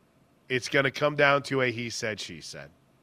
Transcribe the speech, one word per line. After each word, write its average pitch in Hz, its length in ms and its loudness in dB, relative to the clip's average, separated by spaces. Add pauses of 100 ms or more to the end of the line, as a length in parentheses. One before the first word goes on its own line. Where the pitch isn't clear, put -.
(480)
it's 127 200 -2
gonna 135 240 4
come 147 240 0
down 143 280 6
to 135 180 -2
a 123 80 2
he 117 200 -6
said, 107 300 -6
she 80 200 -12
said. 71 300 -14 (320)